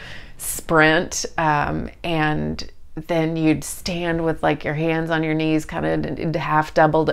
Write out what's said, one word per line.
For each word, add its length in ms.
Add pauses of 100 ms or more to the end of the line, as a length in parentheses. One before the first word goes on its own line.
(380)
sprint, 880 (100)
um, 540 (120)
and 680 (240)
then 420
you'd 260
stand 640
with, 180
like, 220
your 80
hands 380
on 120
your 120
knees, 320
kind 400
of 280
half 380
doubled 400